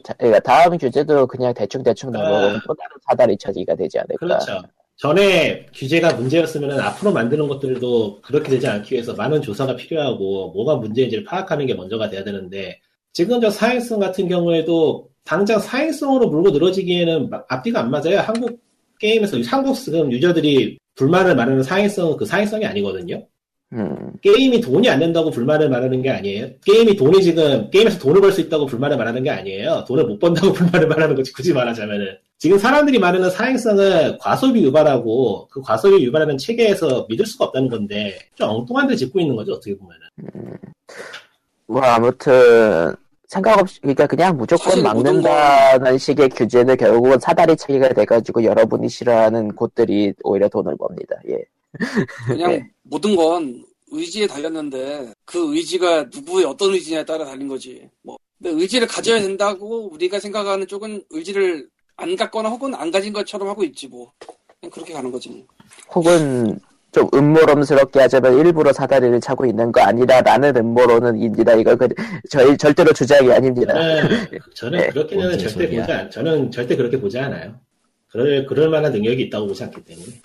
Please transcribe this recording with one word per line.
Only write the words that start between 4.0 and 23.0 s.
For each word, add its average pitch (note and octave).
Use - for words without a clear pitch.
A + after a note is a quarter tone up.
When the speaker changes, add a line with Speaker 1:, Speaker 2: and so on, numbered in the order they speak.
Speaker 2:
그렇죠. A2
전에 D#3+
규제가 D#3+
문제였으면은 C#3+
앞으로 F#3+
만드는 C#3+
것들도 B2
그렇게 C#3+
되지 C3
않기 G#2
위해서 A#2
많은 C3
조사가 A2+
필요하고, G2
뭐가 A#2+
문제인지를 A2
파악하는 D#3
게 A#2
먼저가 G#2
돼야 G2
되는데, F#2+
지금 A3+
저 A3
사행성 A#3
같은 F#3
경우에도 E3
당장 G3+
사행성으로 C4+
물고 E3
늘어지기에는 E3+
마-, -
앞뒤가 A#3
안 A#2
맞아요. D#3+
한국 A#3
게임에서, G#3+
한국 C4+
지금 D3
유저들이 D3
불만을 F3
말하는 C3
사행성은 F#3
그 G#2+
사행성이 G#3
아니거든요. F#3+